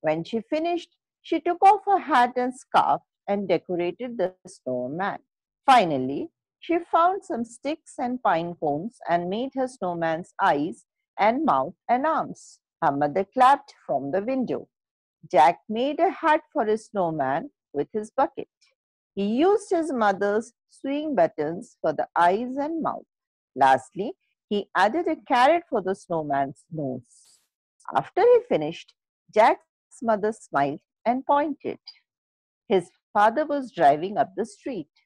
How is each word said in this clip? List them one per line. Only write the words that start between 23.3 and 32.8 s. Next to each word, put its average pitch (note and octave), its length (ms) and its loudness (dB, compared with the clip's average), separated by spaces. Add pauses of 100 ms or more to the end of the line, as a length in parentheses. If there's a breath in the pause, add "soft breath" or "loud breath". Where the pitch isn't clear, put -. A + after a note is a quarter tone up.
Lastly, C3+ 640 0 (320)
he G3+ 260 -4
added A3 340 2
a D#4 80 -2
carrot C#4+ 520 2
for A#3 140 -2
the F#3 120 -2
snowman's C#3+ 760 -4
nose. C3 680 -10 (540)
After - 280 -2
he A#4+ 260 6
finished, D#3 460 -4 (380)
Jack's - 720 0
mother G#3+ 300 0
smiled C#3+ 480 -4 (240)
and B3+ 220 -2
pointed. C#4+ 520 -2 (880)
His F3+ 220 0 (220)